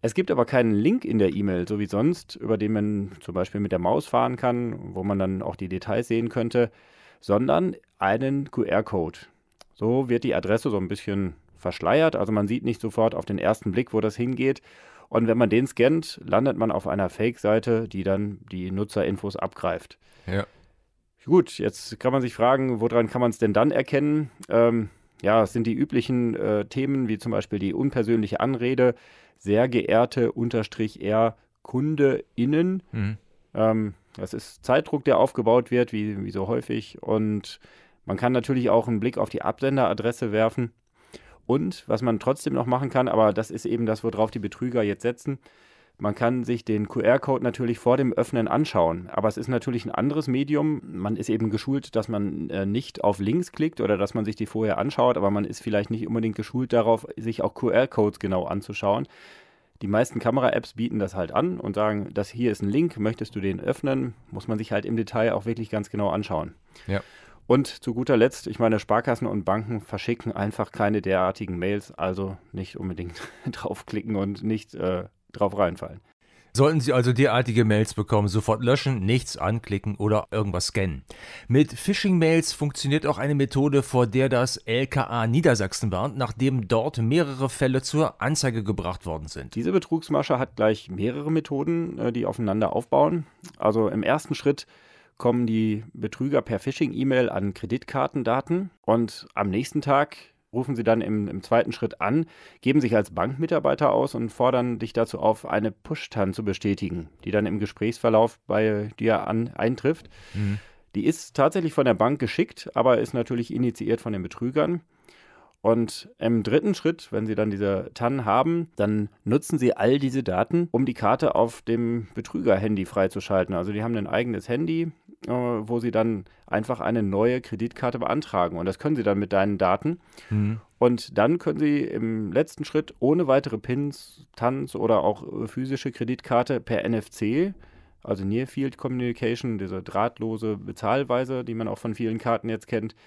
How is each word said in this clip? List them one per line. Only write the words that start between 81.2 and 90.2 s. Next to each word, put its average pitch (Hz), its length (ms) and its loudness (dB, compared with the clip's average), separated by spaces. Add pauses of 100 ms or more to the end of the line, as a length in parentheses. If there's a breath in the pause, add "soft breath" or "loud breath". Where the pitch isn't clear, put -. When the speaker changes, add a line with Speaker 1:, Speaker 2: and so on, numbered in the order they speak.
Speaker 2:
Mit 139 240 4
Phishing-Mails 165 800 2
funktioniert 143 520 -2
auch 147 120 0
eine 143 180 0
Methode, 139 480 2
vor 123 240 2
der 131 220 2
das 127 260 2
L 123 320 -2
K 135 160 0
A 117 240 -2
Niedersachsen 113 640 2
warnt, 120 260 -2
nachdem 127 520 -2
dort 120 300 0
mehrere 135 500 0
Fälle 131 320 0
zur - 400 -2
Anzeige 120 420 0
gebracht 92 420 -4
worden 78 220 -6
sind. - 280 -12
Speaker 1:
Diese 165 180 -2
Betrugsmasche 151 680 0